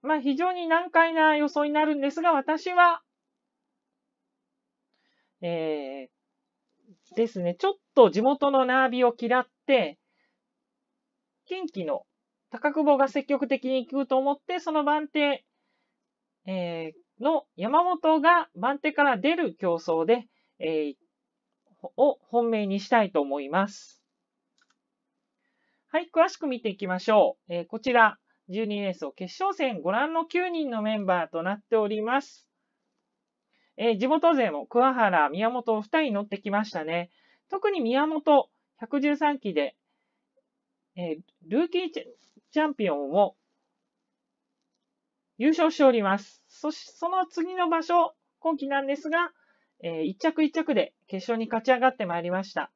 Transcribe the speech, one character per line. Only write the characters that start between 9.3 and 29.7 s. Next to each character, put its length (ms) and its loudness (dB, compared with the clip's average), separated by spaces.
っ 60 -4
て、 320 2
近 180 -8
畿 120 -6
の 180 -4
高 240 -4
久 100 0
保 140 4
が 100 2
積 180 -4
極 220 -2
的 200 -2
に 180 -2
行 140 -4
く 60 -4
と 120 2
思 160 0
っ 40 -6
て、 220 -8
そ 120 -6
の 120 0
番 240 0
手、 380 -2
え 480 -8
ー、 60 -12
の 220 0
山 260 0
本 380 0
が 340 2
番 240 -4
手 140 -4
か 120 2
ら 120 2
出 180 0
る 200 -4
競 220 -2
争 280 -2
で、 220 2
え 340 -2
ー、 20 -14
を 220 2
本 220 0
命 160 0
に 120 -2
し 120 -8
た 120 4
い 80 -2
と 120 0
思 180 -4
い 80 -10
ま 200 0
す。 340 -20
は 120 -2
い、 140 -14
詳 140 4
し 80 -10
く 100 -8
見 140 -4
て 80 -4
い 80 -6
き 100 -8
ま 120 -2
し 100 -6
ょ 300 4
う。 60 -8
え 80 -4
ー、 40 -10
こ 140 -10
ち 140 -2
ら、 240 6
十 160 -4
二 160 -6
レ 80 -2
ー 20 -6
ス 140 -8
を 40 -8
決 320 -10
勝 140 -2
戦、 240 -4